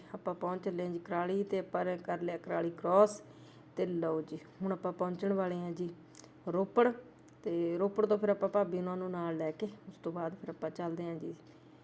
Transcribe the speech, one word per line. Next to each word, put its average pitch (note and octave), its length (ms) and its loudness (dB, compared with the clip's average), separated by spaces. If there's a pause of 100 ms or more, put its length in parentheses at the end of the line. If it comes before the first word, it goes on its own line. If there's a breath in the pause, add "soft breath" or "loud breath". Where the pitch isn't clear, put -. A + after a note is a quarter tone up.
(140)
ਆਪਾਂ - 200 -4
ਪਹੁੰਚ F3+ 300 -4
ਚੱਲੇ F3 220 -2
ਹਾਂ F3 60 -4
ਜੀ E3+ 80 -4
ਕੁਰਾਲੀ, F3+ 440 0
ਤੇ G3 160 -2
ਆਪਾਂ F3+ 260 -2
ਨੇ F3+ 120 -2
ਕਰ F3 240 -4
ਲਿਆ F3 160 -2
ਕੁਰਾਲੀ E3+ 320 -2
ਕ੍ਰਾਸ। F#3+ 520 6 (540 loud breath)
ਤੇ F#3 100 0
ਲਓ E3 360 0
ਜੀ, D#3 180 -8 (220)
ਹੁਣ F#3+ 100 0
ਆਪਾਂ F#3 200 -2
ਪਹੁੰਚਣ F3+ 420 0
ਵਾਲੇ F#3 220 0
ਹਾਂ F3 160 -4
ਜੀ E3+ 180 -4 (580 loud breath)
ਰੋਪੜ। G3 440 4 (520)
ਤੇ E3+ 340 0
ਰੋਪੜ G3+ 280 2
ਤੋਂ G#3 120 6
ਫਿਰ G#3 120 2
ਆਪਾਂ G3+ 200 2
ਭਾਬੀ G3 280 2
ਉਹਨਾਂ F3+ 200 -2
ਨੂੰ F#3 140 -4
ਨਾਲ E3+ 260 -2
ਲੈ D#3+ 140 0
ਕੇ, F3+ 160 -4 (200)
ਉਸ F#3+ 160 -16
ਤੋਂ E3+ 80 -4
ਬਾਅਦ E3+ 240 -4
ਫਿਰ - 140 -10
ਆਪਾਂ D#3+ 200 -4
ਚੱਲਦੇ E3+ 340 -4
ਹਾਂ E3+ 120 -4
ਜੀ E3 200 -8 (480 loud breath)